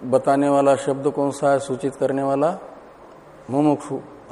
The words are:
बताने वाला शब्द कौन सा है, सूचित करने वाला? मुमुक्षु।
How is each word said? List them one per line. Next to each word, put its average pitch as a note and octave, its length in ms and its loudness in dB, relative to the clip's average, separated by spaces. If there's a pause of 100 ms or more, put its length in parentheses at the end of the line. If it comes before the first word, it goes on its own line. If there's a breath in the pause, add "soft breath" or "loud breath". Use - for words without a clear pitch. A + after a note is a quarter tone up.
बताने C#3 440 2
वाला C#3 280 4
शब्द C#3 340 -2
कौन C#3 200 -2
सा C#3 220 0
है, C#3 60 4
सूचित C3 380 -6
करने C3+ 260 -2
वाला? C#3 360 0 (920)
मुमुक्षु। C#3 500 0 (320)